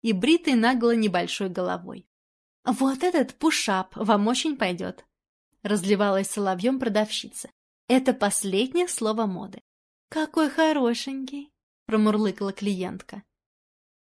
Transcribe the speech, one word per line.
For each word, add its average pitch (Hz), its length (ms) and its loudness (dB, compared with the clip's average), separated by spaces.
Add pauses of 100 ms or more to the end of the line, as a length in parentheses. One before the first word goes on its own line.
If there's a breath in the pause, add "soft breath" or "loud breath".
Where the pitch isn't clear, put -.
и 226 120 0
бритой 294 400 4
наголо 233 420 4
небольшой 185 540 0
головой. 180 580 -6 (560)
"Вот 262 400 0
этот 320 320 2
пушап 208 600 0
вам 208 320 2
очень 269 280 0
пойдет", 180 500 -4 (560)
разливалась 196 680 0
соловьем 202 500 0
продавщица. 214 680 -4 (400)
"Это 262 240 4
последнее 214 760 0
слово 220 380 -2
моды". 185 340 -8 (500)
"Какой 311 400 0
хорошенький", 269 1040 -2 (340)
промурлыкала 214 680 0
клиентка. 196 720 -8 (840)